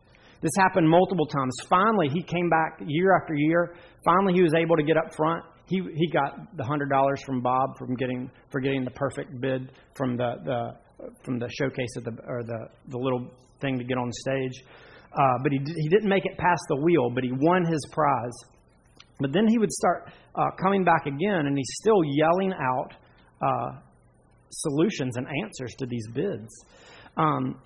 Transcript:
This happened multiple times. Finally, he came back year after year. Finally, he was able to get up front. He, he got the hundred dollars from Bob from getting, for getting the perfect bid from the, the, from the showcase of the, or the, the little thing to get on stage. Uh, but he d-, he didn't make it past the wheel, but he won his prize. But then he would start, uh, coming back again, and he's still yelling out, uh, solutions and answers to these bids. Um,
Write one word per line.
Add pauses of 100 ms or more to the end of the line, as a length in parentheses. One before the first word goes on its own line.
(420)
This
happened
multiple
times. (140)
Finally,
he
came
back
year
after
year. (300)
Finally,
he
was
able
to
get
up
front. (220)
He, (140)
he
got
the
hundred
dollars
from
Bob
from
getting, (220)
for
getting
the
perfect
bid (240)
from
the, (100)
the, (140)
from
the
showcase
of
the, (160)
or
the, (200)
the
little (320)
thing
to
get
on
stage. (480)
Uh,
but
he
d-,
he
didn't
make
it
past
the
wheel,
but
he
won
his
prize. (840)
But
then
he
would
start, (260)
uh, (100)
coming
back
again,
and
he's
still
yelling
out, (480)
uh, (680)
solutions
and (160)
answers
to
these
bids. (680)
Um,